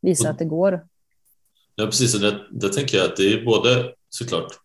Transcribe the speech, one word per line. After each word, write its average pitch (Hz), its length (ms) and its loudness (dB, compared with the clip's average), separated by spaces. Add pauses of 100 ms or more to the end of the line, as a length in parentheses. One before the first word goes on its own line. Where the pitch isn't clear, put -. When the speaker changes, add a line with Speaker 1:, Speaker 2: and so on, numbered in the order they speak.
Speaker 1:
visa 180 220 2
Speaker 2:
Mm. 156 100 0
Speaker 1:
att 127 60 -10
det 165 60 -2
går. 170 400 0 (880)
Speaker 2:
Ja, 107 100 -2
precis. 120 300 0
Och 101 60 0
det, 101 200 0 (100)
det 101 180 -4
tänker 98 280 -2
jag 92 80 4
att 90 120 -4
det 98 160 4
är 113 120 -2
både 120 480 2 (220)
såklart - 380 -6 (120)